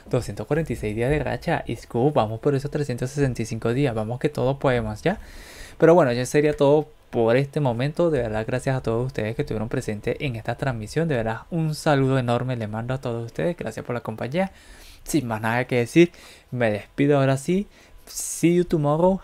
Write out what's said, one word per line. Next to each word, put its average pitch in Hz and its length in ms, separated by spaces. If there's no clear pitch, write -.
Doscientos 107 360
cuarenta 147 280
y - 20
seis 104 180
días 117 140
de 151 120
racha. 127 460
Is - 200
cool. 127 280
Vamos 113 260
por 147 140
esos 135 160
trescientos 135 400
sesenta 135 300
y 110 60
cinco 113 260
días. 131 220
Vamos 110 260
que 151 80
todos 131 300
podemos, 117 420
¿ya? 185 180
Pero 160 160
bueno, 147 180
ya 123 140
sería 151 280
todo 147 320
por 117 280
este 139 240
momento. 143 500
De 143 100
verdad, 110 260
gracias 127 300
a 127 60
todos 117 240
ustedes 110 300
que 147 60
estuvieron 110 280
presentes 117 500
en 127 160
esta 117 200
transmisión. 131 520
De 139 80
verdad, 113 240
un 160 240
saludo 135 440
enorme 123 380
le 117 120
mando 113 240
a 131 80
todos 117 240
ustedes. 160 320
Gracias - 300
por 123 80
la 117 80
compañía. 127 500
Sin 127 240
más 110 140
nada 117 240
que 127 120
decir, 160 360
me 120 200
despido 143 480
ahora 135 200
sí. 180 300
See - 520
you 175 100
tomorrow. 165 580